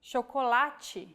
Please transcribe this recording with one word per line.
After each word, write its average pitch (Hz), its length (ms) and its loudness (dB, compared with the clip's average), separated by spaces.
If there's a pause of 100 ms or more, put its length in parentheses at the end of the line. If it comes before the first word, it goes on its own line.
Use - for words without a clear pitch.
chocolate. 247 1120 0